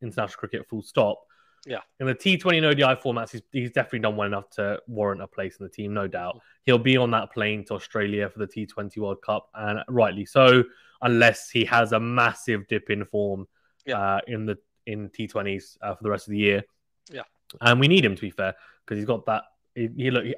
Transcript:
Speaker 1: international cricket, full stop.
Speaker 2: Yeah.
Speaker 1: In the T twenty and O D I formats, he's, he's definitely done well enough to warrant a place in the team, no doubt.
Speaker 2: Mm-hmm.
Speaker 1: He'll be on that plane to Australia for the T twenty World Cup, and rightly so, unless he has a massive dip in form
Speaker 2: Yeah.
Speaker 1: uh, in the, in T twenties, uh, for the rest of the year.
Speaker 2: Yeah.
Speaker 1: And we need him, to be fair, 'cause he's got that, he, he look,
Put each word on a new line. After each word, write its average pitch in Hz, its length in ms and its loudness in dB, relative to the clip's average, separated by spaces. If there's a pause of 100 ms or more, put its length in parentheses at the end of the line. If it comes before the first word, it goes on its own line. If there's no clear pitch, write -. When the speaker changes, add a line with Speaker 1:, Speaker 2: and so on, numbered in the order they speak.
Speaker 1:
international 107 360 -6
cricket, - 320 -10
full 110 120 -8
stop. 107 420 0 (420)
Speaker 2:
Yeah. 120 140 -8 (200)
Speaker 1:
In 135 80 -4
the 131 80 -2
T 185 220 2
twenty 175 220 2
and 156 80 2
O 147 60 4
D 143 100 2
I 131 120 4
formats, 117 360 -6
he's, 113 100 -12 (100)
he's 123 200 -6
definitely 123 280 -2
done 107 160 0
well 104 120 -2
enough 101 240 -6
to 101 360 -4
warrant 104 340 -4
a 98 60 -12
place 95 300 -10
in 98 80 -14
the 92 40 -14
team, 104 240 -8
no 101 140 -4
doubt. 90 280 -8
Speaker 2:
Mm-hmm. - 300 -20
Speaker 1:
He'll 123 120 6
be 131 180 4
on 123 160 2
that 113 220 -2
plane 107 320 -4
to - 80 -8
Australia 101 560 -4
for 110 100 -20
the 104 80 -6
T 107 180 -10
twenty 101 360 -10
World 98 200 -6
Cup, - 320 -4
and 107 360 -6
rightly 104 360 2
so, 127 380 8 (380)
unless 117 480 4
he - 160 0
has 117 260 2
a 113 80 2
massive 117 680 -2
dip 107 220 -4
in 104 140 -2
form 98 440 -4 (400)
Speaker 2:
Yeah. 123 120 -4
Speaker 1:
uh, 98 280 0
in 107 180 -6
the, 104 120 -4 (280)
in 107 240 -8
T 110 180 -8
twenties, 98 540 -6
uh, 101 140 -6
for - 80 -20
the 107 60 -2
rest 101 180 -4
of 104 40 -8
the 101 60 -4
year. 101 260 4 (460)
Speaker 2:
Yeah. 131 140 -14 (380)
Speaker 1:
And 120 180 6
we 139 80 4
need 170 180 6
him, 98 100 2
to - 60 -12
be 104 80 -8
fair, 95 240 -4 (320)
'cause 107 120 -6
he's 104 80 -4
got 113 200 -2
that, 110 180 -2 (300)
he, 117 220 -4
he 127 160 -2
look, 120 140 0 (120)